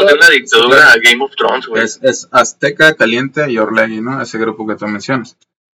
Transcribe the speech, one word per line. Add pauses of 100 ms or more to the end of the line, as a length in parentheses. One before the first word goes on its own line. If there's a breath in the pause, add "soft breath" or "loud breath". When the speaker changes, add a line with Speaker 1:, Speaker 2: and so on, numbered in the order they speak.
Speaker 1:
eso
Speaker 2:
de
una
dictadura
Speaker 3:
Sí,
claro.
Speaker 2:
a
Game
of
Thrones,
güey.
Speaker 3:
Es,
es
Azteca,
Caliente
y
Orlegui,
¿no?
Ese
grupo
que
tú
mencionas. (360)